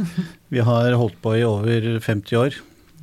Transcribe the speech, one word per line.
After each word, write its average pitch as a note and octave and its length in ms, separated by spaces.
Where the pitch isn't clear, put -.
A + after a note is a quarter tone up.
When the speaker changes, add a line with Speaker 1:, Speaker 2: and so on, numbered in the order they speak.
Speaker 1:
<laughs> - 400
Speaker 2:
Vi B2 100
har A#2+ 320
holdt A#2+ 240
på A2 160
i A#2 80
over A2+ 540
femti A2+ 420
år, C3+ 160